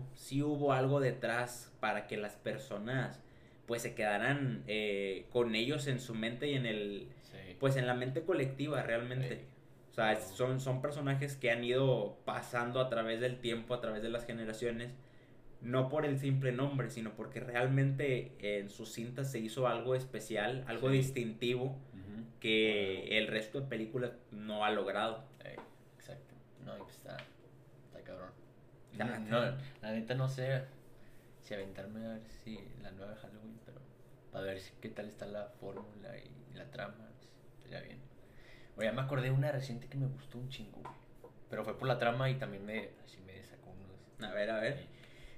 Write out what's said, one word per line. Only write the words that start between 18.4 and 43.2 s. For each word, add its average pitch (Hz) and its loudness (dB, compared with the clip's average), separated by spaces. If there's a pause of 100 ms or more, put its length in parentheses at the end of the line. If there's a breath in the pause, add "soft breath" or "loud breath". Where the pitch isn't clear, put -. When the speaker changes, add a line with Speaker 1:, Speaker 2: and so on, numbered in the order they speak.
Speaker 1:
sus 110 -10
cintas 131 -4
se 120 -2
hizo 120 2
algo 117 4
especial, 113 -2
algo 117 2
Speaker 2:
Sí. 135 8
Speaker 1:
distintivo 123 2 (280)
Speaker 2:
Ujú. 104 -10 (140)
Speaker 1:
que 107 4
Speaker 2:
Claro. 107 4
Speaker 1:
el 110 0
resto 110 0
de 135 -4
películas 120 -2 (180)
no 107 -2
ha 107 8
logrado. 104 2 (180)
Speaker 2:
Ey, - -10 (400)
exacto. - -16 (280)
No, 104 -10
y - -12
pues - -16
está, - -12 (680)
está - -16
cabrón. 92 -10 (640)
Speaker 1:
Está 107 -2
Speaker 2:
No, 123 0 (180)
Speaker 1:
cabrón. 120 4
Speaker 2:
no, - -8 (180)
la 110 -4
neta 113 -2
no 131 4
sé 131 2 (800 loud breath)
si - -8
aventarme 98 -8
a 113 -6
ver 110 -8 (220)
si 110 -10 (240)
la 92 -10
nueva 95 -12
Halloween, 107 -14
pero 139 -18 (500)
para 95 -4
ver 95 -4
si, - -14
qué 107 -8
tal 107 -8
está 104 -10
la 104 -6 (140)
fórmula 101 -12
y, 95 -16 (240)
y - -14
la - -14
trama, 101 -10
pues, - -20 (280)
estaría - -10
bien. - -14 (760 loud breath)
Oye, 107 0
ya 110 4
me 131 0
acordé 135 2
de 131 4
una 143 4
reciente 127 -4
que 139 -6
me 135 2
gustó - -6
un 127 -6
chingo, - -10
güey. - -12 (560)
Pero 107 -4
fue 107 -4
por 127 2
la 123 4
trama 127 4
y 131 2
también 101 -6
me, 107 -4 (140)
así - -18